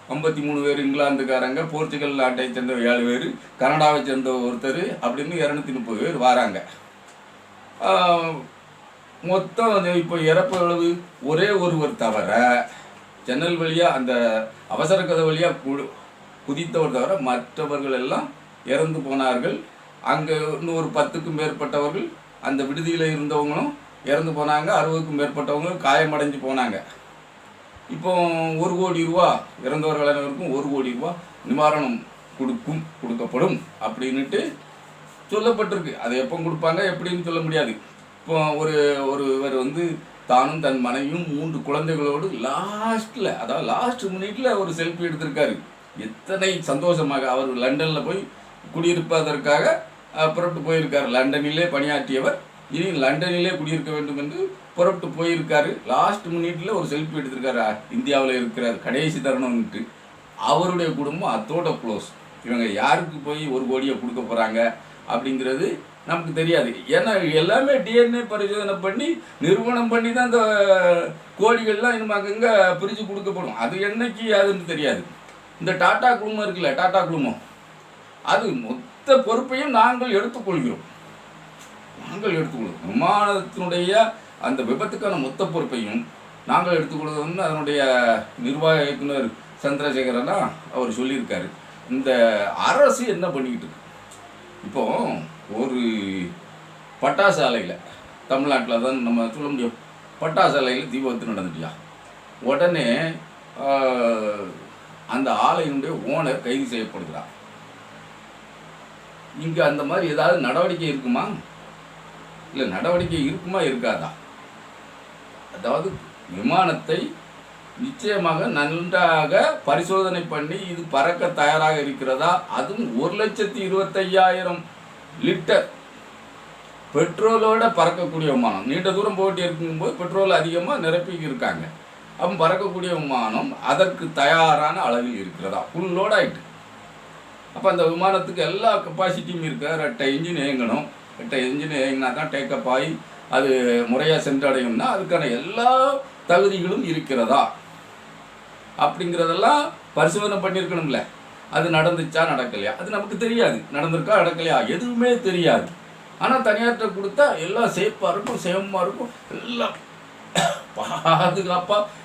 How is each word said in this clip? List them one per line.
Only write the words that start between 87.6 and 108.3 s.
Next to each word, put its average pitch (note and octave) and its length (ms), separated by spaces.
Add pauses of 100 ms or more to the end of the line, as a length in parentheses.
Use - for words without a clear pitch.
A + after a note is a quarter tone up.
நிர்வாக D3+ 460
இயக்குனர் C#3 440 (360)
சந்திரசேகரனா C#3+ 880 (260)
அவர் A#2 240
சொல்லியிருக்காரு. A#2+ 500 (400)
இந்த C3 200 (480)
அரசு A#3+ 500
என்ன F3 200
பண்ணிக்கிட்டு B2+ 380
இருக்கு? - 220 (760)
இப்போ C3 200 (720)
ஒரு B2+ 260 (1200)
பட்டாசாலையில, F#3 720 (520)
தமிழ்நாட்டுல C3 520
தான் C3 220
நம்ம A#2 320
சொல்ல D3 160
முடியும், A#2+ 240 (480)
பட்டாசாலையில D3+ 680
தீ C3 80
விபத்து A#2+ 280
நடந்துட்டியா, F2 440 (720)
உடனே, D3+ 680 (500)
ஆ, C#3 180 (1300)
அந்த B2+ 240
ஆலையினுடைய C#3+ 640 (140)
ஓனர் D3+ 360
கைது B2 340
செய்யப்படுகிறார். F2+ 520 (2000)